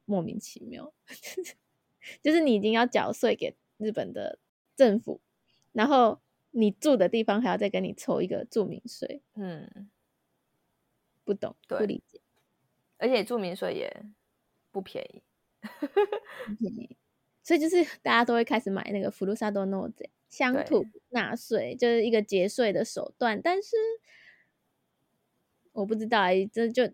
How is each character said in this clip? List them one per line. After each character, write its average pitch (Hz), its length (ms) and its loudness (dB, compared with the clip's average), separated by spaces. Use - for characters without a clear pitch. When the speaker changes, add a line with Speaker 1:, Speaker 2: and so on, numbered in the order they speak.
Speaker 1:
莫 202 160 -2
名 170 180 -6
其 - 260 -14
妙。 - 280 -16
<laughs> - 500 -12
就 302 120 2
是 330 80 6
你 285 160 4
已 202 40 0
经 214 120 2
要 226 120 4
缴 - 280 0
税 208 240 0
给 - 200 -6
日 214 140 -4
本 92 200 -6
的 - 280 -8
政 226 240 6
府， - 220 -8
然 214 140 2
后 254 340 6
你 220 220 2
住 294 240 4
的 185 120 6
地 226 140 2
方 214 180 0
还 240 80 0
要 185 80 2
再 202 140 0
跟 185 140 -2
你 175 100 -6
抽 - 260 -2
一 180 60 -2
个 - 180 -4
住 208 220 -2
民 - 200 -10
税。 - 360 -12
Speaker 2:
嗯。 190 540 -12
Speaker 1:
不 - 80 -2
懂， - 220 -8
Speaker 2:
对。 - 100 -4
Speaker 1:
不 214 60 0
理 - 240 -4
解。 - 120 -20
Speaker 2:
而 - 100 -2
且 247 140 2
住 240 160 -4
民 185 160 -4
税 180 200 -4
也 - 300 -8
不 196 100 -8
便 - 220 -10
宜。 - 80 -20
<laughs> - 0 -
Speaker 1:
不 403 960 -4
便 208 180 -4
宜。 - 220 -16
所 330 120 4
以 294 40 4
就 320 80 2
是 349 160 4
大 - 100 0
家 233 120 4
都 240 100 2
会 233 100 4
开 226 140 0
始 240 120 -6
买 190 120 -4
那 202 80 -2
个 196 100 -2
ふ - 140 -8
る 190 100 -2
さ 214 180 -4
と 196 160 -2
納 190 280 -4
税， - 140 -16
乡 262 360 0
土 226 200 2
纳 214 260 -4
税， 127 380 -4
Speaker 2:
对。 - 20 -12
Speaker 1:
就 240 120 2
是 233 160 2
一 233 60 0
个 220 120 4
节 196 260 2
税 220 240 0
的 185 120 0
手 - 340 -8
段， 226 240 0
但 359 200 0
是 - 140 -2
我 208 140 -4
不 220 80 -2
知 220 120 -4
道 226 160 4
欸， 185 300 4
这 233 160 2
就， 240 260 2